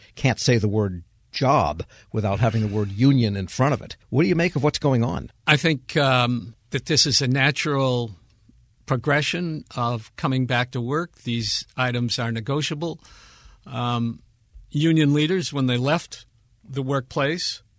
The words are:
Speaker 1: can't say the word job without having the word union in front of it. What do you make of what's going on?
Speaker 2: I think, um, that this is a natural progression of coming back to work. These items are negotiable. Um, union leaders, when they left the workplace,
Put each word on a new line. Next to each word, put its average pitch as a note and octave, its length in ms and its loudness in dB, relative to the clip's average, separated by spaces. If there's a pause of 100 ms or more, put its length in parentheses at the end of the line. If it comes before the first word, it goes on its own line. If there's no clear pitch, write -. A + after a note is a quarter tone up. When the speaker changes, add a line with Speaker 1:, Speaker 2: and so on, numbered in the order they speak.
(160)
Speaker 1:
can't - 240 0
say B2 180 4
the G#2 100 2
word G2 360 -2 (280)
job F#2 520 0 (280)
without G2+ 280 0
having A2+ 220 2
the G#2 140 -2
word G#2 160 -2
union A#2 460 2
in F#2 100 -4
front C#3 260 0
of - 80 -2
it. - 140 -16 (140)
What C3+ 140 2
do G3 60 4
you F3 60 2
make E3+ 200 0
of C3+ 80 -2
what's D3+ 160 0
going B2+ 240 2
on? E2 280 -4 (140)
Speaker 2:
I D3+ 100 4
think, D#3+ 400 0
um, B2 600 2 (160)
that C3 160 -6
this D3+ 180 2
is C#3 160 2
a C3+ 60 0
natural C3+ 840 0 (720)
progression D3+ 800 0 (120)
of A#2 420 -4
coming C3 280 0
back B2 260 0
to B2+ 100 -4
work. D3 400 -4
These A#2 440 -4 (120)
items B2 420 -2
are A#2 120 -2
negotiable. D3 680 -4 (680)
Um, A#2+ 560 -4 (500)
union D3+ 420 4
leaders, D3+ 400 0
when C3+ 140 0
they B2 100 0
left C#3+ 480 -2 (420)
the C3+ 140 -8
workplace, C#3 840 -4 (160)